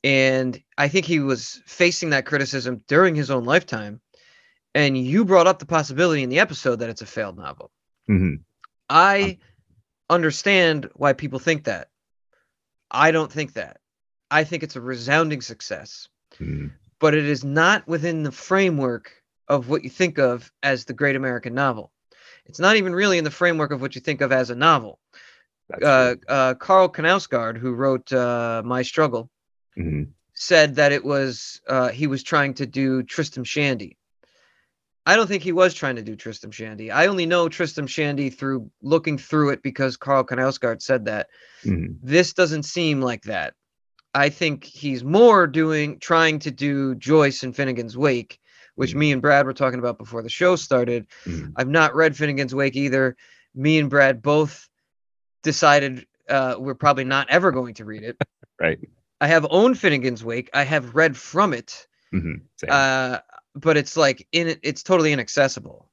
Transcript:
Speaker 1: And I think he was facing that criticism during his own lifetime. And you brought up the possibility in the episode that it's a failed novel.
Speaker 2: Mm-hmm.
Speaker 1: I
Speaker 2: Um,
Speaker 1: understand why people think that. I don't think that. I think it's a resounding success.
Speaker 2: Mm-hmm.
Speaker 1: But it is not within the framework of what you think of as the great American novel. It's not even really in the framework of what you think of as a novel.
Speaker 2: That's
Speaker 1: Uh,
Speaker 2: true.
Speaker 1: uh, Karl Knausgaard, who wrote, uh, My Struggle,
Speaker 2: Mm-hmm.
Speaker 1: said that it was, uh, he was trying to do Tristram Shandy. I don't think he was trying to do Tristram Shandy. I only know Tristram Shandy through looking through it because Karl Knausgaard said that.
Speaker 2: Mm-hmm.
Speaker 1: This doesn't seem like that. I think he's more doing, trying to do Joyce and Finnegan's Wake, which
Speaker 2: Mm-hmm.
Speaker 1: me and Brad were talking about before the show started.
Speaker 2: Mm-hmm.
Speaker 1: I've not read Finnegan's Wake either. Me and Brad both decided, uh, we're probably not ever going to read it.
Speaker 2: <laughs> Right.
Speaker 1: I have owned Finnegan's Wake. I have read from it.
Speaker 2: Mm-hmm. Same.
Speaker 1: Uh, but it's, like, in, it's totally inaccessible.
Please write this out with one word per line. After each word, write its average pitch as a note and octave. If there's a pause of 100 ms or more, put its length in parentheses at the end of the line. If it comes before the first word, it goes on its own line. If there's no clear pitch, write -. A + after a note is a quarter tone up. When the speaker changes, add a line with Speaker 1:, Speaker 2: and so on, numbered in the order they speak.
Speaker 1:
And C3 (160)
I C#3+
think E3
he E3
was C3+
facing E3+
that C#3
criticism C3
during E3
his C#3
own B2
lifetime. A#2 (760)
And C#3
you C#3+
brought F3+
up F#3
the C#3+
possibility D#3
in B2
the C#3
episode C#3
that A#2
it's A2+
a A2
failed G2+
novel. D2 (380)
Speaker 2:
Mm-hmm. F2+ (540)
Speaker 1:
I G3
Speaker 2:
Um, F#3+ (720)
Speaker 1:
understand E3
why C#3+
people C3+
think D#3
that. F2+ (1000)
I D3+
don't D#3
think D3+
that. E2 (540)
I D#3
think D#3
it's D3+
a B2+
resounding C3
success. - (320)
Speaker 2:
Mm-hmm. D2 (320)
Speaker 1:
But D#3
it D3+
is C#3
not D#3+
within D#3+
the C#3+
framework D3+ (360)
of C3
what D3+
you B2+
think E3+
of B2 (120)
as C3+
the B2+
great C#3
American B2
novel. B2+ (540)
It's D3+
not G3
even F#3
really F#3+
in E3
the D3+
framework D#3+
of C3
what C3+
you B2+
think D3+
of C3+
as B2+
a B2
novel. C3 (680)
Speaker 2:
That's -
Speaker 1:
Uh, C3
Speaker 2:
true. -
Speaker 1:
uh, C3
Karl F#3
Knausgaard, C#3
who B2
wrote, C3
uh, A#2+
My B2
Struggle, B2 (480)
Speaker 2:
Mm-hmm. D2+ (220)
Speaker 1:
said D3+
that C#3+
it C#3+
was, C3+
uh, B2+
he B2+
was C3+
trying C#3+
to C#3
do C3
Tristram C3+
Shandy. C3 (1120)
I F3
don't A3
think F#3+
he F3
was F3+
trying C3+
to A2+
do G#2+
Tristram G#2+
Shandy. A2
I D3+
only F#3
know E3+
Tristram D3+
Shandy C#3+
through C3 (120)
looking D#3
through D3
it -
because C3
Karl C3+
Knausgaard B2+
said B2
that. G#2+ (340)
Speaker 2:
Mm-hmm. F2 (100)
Speaker 1:
This D#3+
doesn't D#3
seem D3+
like A#2+
that. F2+ (600)
I C#3+
think D3
he's C3
more G3
doing, D3+
trying E3
to D3+
do C#3
Joyce C#3
and B2+
Finnegan's A#2+
Wake, B2+ (380)
which C3
Speaker 2:
Mm-hmm. C#3+
Speaker 1:
me D3+
and B2+
Brad C#3+
were C3
talking B2+
about A#2+
before A2+
the A2+
show F3+
started. A#2+ (180)
Speaker 2:
Mm-hmm. E2
Speaker 1:
I've B2+
not D3+
read D#3
Finnegan's C#3
Wake C3+
either. C3+ (400)
Me D3+
and D3
Brad C3+
both D3+ (760)
decided, C#3+ (220)
uh, C3
we're C3
probably C#3
not C3+
ever F3
going B2
to A2
read G#2+
it. A#2
Speaker 2:
<laughs> - (340)
Right. D#2+ (440)
Speaker 1:
I D3
have D#3+
owned G#3
Finnegan's B2+
Wake. A#2
I C#3+
have C3
read D#3
from F3+
it. - (260)
Speaker 2:
Mm-hmm. E2 (240)
Same. -
Speaker 1:
Uh, C3 (340)
but D3+
it's, D3
like, C#3
in, E3
it's C#3
totally E3
inaccessible. -